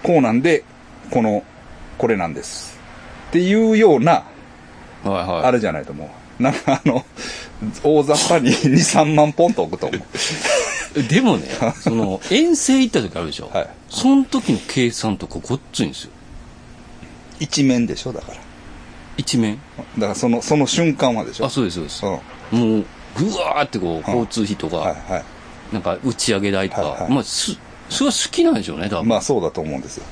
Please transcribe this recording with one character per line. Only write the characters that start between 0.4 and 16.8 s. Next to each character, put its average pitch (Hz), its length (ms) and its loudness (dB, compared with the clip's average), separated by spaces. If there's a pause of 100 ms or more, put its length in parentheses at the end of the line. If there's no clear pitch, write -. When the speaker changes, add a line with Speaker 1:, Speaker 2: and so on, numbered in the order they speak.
Speaker 1:
で、 160 220 4 (460)
こ 123 120 0
の、 104 220 0 (540)
こ 120 100 0
れ 113 80 4
な 90 120 -2
ん 78 60 -6
で - 100 -10
す。 - 340 -14 (520)
っ - 20 -10
て 170 80 2
い 208 320 4
う 220 60 6
よ 196 200 8
う - 20 4
な、 147 240 4 (800)
Speaker 2:
は 95 200 -2
い 92 40 -4
は 87 140 -2
い。 - 20 -2
Speaker 1:
あ 127 80 4
れ 123 80 2
じ 104 80 -2
ゃ 85 60 0
な 76 80 -6
い - 40 -10
と 71 60 -16
思 73 180 -12 (300)
う。 123 40 2
な 139 80 4
ん - 20 -2
か - 300 0
あ - 40 2
の、 127 180 0 (760)
大 147 200 6
雑 147 240 2
把 170 120 4
に 247 200 4
<laughs> - 60 -4
二、 143 140 6
三 156 360 2
万 151 180 6
ポ 170 160 4
ン 226 40 0
と 90 100 0
置 80 140 -4
く - 20 -14
と - 80 -4
思 92 100 -4
う。 - 40 -8 (1040)
Speaker 2:
<laughs> - 0 -
で 147 180 4
も 196 160 4
ね、 69 100 -6 (160)
Speaker 1:
<laughs> 117 180 -2
Speaker 2:
そ - 100 0
の、 104 380 -2
遠 320 260 4
征 269 260 2
行 240 80 2
っ - 40 -10
た 147 80 2
時 95 160 -4
あ 85 40 -4
る 82 60 -4
で 73 60 -6
し - 80 -10
ょ？ - 120 -12
Speaker 1:
は 87 100 0
い。 - 40 -6 (220)
Speaker 2:
そ 269 260 2
の 269 80 6
時 262 300 0
の 101 140 0
計 123 240 2
算 107 260 -4
と 85 100 -10
か - 140 -10
ご - 140 -4
っ 139 40 -8 (140)
つ - 100 0
い 85 40 0
ん - 20 -4
で 65 60 -10
す - 100 -14
よ。 - 60 -20 (1300)